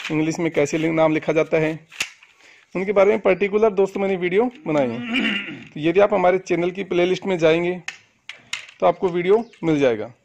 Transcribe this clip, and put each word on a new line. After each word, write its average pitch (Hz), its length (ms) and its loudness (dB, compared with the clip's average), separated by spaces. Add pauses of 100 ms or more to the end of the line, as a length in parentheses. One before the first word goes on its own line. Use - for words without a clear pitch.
(120)
इंग्लिश 156 280 -2
में 165 120 -2
कैसे 160 260 0
लि-, 160 140 -2
नाम 160 220 2
लिखा 156 200 -2
जाता 156 260 0
है, 156 200 -2 (960)
उनके 190 180 -2
बारे 196 160 4
में 220 120 2
पर्टिकुलर 202 500 2
दोस्तों 196 300 0
मैंने 196 160 0
वीडियो 180 280 0 (200)
बनाई 147 220 0
है। 196 800 -6
तो - 120 -14
यदि 170 200 0
आप 208 140 4
हमारे 185 260 2
चैनल 175 320 -2
की 190 140 -8
प्लेलिस्ट 180 400 -2
में 190 120 -2
जाएंगे 165 360 2 (1040)
तो 190 60 2
आपको 175 240 2
वीडियो 180 340 2 (200)
मिल 160 160 2
जाएगा 113 280 2 (180)